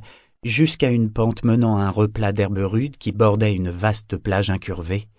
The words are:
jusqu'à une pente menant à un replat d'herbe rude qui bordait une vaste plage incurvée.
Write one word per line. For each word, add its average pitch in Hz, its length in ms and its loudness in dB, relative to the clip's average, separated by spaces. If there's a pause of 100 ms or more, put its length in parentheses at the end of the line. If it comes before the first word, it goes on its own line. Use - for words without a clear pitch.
(440)
jusqu'à 127 480 2
une 117 200 2
pente 113 320 0
menant 113 340 4
à 98 80 0
un 98 40 0
replat 104 420 0
d'herbe 101 280 -2
rude 113 380 -2
qui 104 160 -6
bordait 104 420 2
une 90 160 -2
vaste 101 460 -4
plage 98 340 0
incurvée. 92 560 -6 (120)